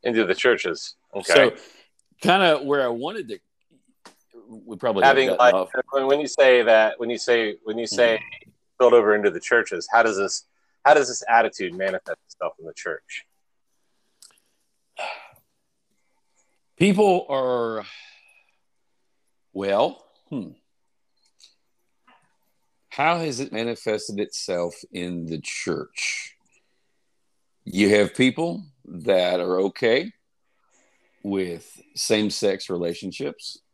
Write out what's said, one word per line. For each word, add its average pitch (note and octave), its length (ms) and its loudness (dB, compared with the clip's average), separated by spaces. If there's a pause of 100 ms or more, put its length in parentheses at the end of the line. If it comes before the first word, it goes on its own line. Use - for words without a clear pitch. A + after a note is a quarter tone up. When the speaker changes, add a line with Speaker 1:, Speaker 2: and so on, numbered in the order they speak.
Speaker 1:
Into A2+ 220 0
the A2+ 100 -2
churches. F#2+ 600 -2 (180)
Okay. G2 180 -4
Speaker 2:
So, B2 220 4 (640)
kinda F3+ 380 4
where C#3 260 0
I B2 40 -2
wanted C#3 400 -8
to, G#2 100 -12 (1080)
we A2+ 280 -18
probably A2+ 280 0
have C3+ 120 8
Speaker 1:
Having, C3 200 2
Speaker 2:
gotten B2 80 4
Speaker 1:
like, A#2+ 100 6
Speaker 2:
off. F#2+ 160 -2 (200)
Speaker 1:
when, C3+ 160 -2
when C#3 140 2
you D3+ 60 -6
say B2+ 360 6
that, A2 360 4
when A#2 120 -4
you A#2 80 -4
say, A2+ 460 0
when G#2+ 140 -6
you A#2 80 -6
say A#2 300 2
Speaker 2:
Mm-hmm. - 340 -14 (240)
Speaker 1:
spilled A#2+ 200 6
over G#2+ 200 6
into G2+ 160 2
the F2 100 -10
churches, G2+ 520 -2
how A#2 100 6
does A2 160 2
this, G2 260 -4 (400)
how C#3+ 100 8
does C#3 140 2
this B2 200 -10
attitude A2 460 2
manifest F#2 440 -6 (100)
itself - 320 -8
in E2 60 -18
the E2 80 -16
church? - 500 -14 (3500)
Speaker 2:
People F#3+ 520 2
are, B2 560 -2 (1700)
well, G2 520 -2 (240)
hmm. A#2+ 220 -10 (2500)
How E3 280 0
has D3+ 220 -6
it C#3 120 -10
manifested A2 680 -6
itself F2 560 -6 (180)
in F2 340 -8
the D#2+ 140 -8
church? - 960 -8 (1300)
You G2 320 2
have G2+ 180 2
people E3 500 -2 (200)
that F2+ 560 -2
are F2+ 200 -2
okay A#2+ 520 -2 (1120)
with F#2 580 -6 (140)
same-sex G#2 760 -2
relationships F2 880 -8 (140)